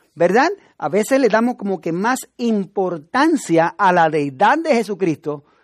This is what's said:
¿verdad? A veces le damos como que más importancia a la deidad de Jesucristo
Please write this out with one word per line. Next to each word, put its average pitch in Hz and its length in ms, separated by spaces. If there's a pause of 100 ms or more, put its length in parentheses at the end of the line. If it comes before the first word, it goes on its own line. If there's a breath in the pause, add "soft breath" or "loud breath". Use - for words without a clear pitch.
(160)
¿verdad? 190 340 (300 soft breath)
A 151 100
veces 214 300
le 254 100
damos 233 260
como 196 240
que 170 120
más 214 260 (200)
importancia 196 1300
a 185 260
la 165 160
deidad 151 480
de 320 160
Jesucristo 180 720 (180)